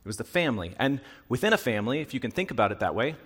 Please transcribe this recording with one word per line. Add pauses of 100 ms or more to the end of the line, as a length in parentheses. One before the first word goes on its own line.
It
was
the
family.
And (260)
within
a
family,
if
you
can
think
about
it
that
way, (100)